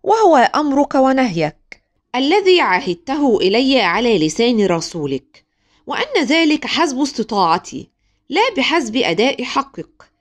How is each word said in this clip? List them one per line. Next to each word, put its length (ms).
وهو 340
أمرك 580
ونهيك 880
الذي 460
عهدته 760
إلي 440
على 460
لسان 400
رسولك، 800
وأن 380
ذلك 420
حسب 320
استطاعتي 920
لا 140
بحسب 400
أداء 460
حقك 680